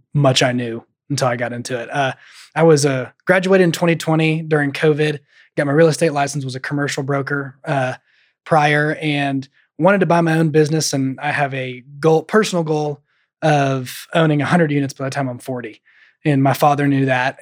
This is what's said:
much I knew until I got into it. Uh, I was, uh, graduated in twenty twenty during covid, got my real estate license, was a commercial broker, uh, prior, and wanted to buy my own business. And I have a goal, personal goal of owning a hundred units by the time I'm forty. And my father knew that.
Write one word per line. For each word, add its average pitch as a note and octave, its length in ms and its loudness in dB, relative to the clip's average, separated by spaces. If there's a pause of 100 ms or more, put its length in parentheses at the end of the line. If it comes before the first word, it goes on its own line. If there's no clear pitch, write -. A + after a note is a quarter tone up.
(140)
much C#3+ 300 4
I B2+ 80 2
knew A#2+ 320 -6 (260)
until C3+ 200 0
I B2 80 -2
got A#2+ 160 -6
into A#2+ 260 -8
it. A#2 100 -10
Uh, C3+ 220 -2 (440)
I D#3 80 2
was, D3+ 220 6
uh, C3 260 -2 (140)
graduated F#3 380 4
in E3+ 80 4
twenty E3+ 240 0
twenty D#3+ 460 0
during D3+ 320 -2
covid, D3+ 460 0 (360)
got D3 100 -2
my C#3+ 60 -2
real D#3+ 160 4
estate D#3+ 240 0
license, C#3 320 -2
was C3 120 -8
a C3 40 -10
commercial C#3+ 440 -4
broker, C#3 600 -4
uh, C3+ 300 -4 (520)
prior, D3 540 2
and C#3+ 480 -2 (300)
wanted F#3+ 220 2
to F3+ 80 2
buy E3+ 140 2
my D#3+ 140 2
own D#3+ 140 2
business. D3+ 420 0
And C3 280 -4
I D3 120 -6
have C#3 220 -2
a B2+ 300 -10 (160)
goal, D#3+ 240 2
personal F#3+ 400 0
goal D3+ 400 -4 (400)
of C#3 720 0
owning D#3 260 2
a C3 40 -2
hundred D#3 260 2
units C#3+ 220 -2
by C3+ 100 -10
the C3+ 80 -6
time C#3 160 -4
I'm B2 100 -10
forty. A#2+ 460 -12 (420)
And C#3 160 2
my C3+ 120 4
father C#3+ 340 2
knew C3+ 180 2
that. C3 360 -2